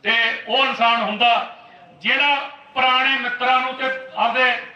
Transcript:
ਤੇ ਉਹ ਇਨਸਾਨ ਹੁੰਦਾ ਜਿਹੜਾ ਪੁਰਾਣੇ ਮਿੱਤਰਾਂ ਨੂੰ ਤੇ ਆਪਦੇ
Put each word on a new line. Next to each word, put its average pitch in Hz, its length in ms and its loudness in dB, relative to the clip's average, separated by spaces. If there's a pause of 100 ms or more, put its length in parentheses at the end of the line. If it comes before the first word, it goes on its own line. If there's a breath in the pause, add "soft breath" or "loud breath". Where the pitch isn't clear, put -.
ਤੇ 226 460 0
ਉਹ 269 180 2
ਇਨਸਾਨ 233 360 2
ਹੁੰਦਾ 214 540 0 (440 loud breath)
ਜਿਹੜਾ 277 500 0 (240)
ਪੁਰਾਣੇ 262 440 2
ਮਿੱਤਰਾਂ 254 420 0
ਨੂੰ 262 140 -4
ਤੇ 269 100 -6 (320)
ਆਪਦੇ 233 460 0 (140)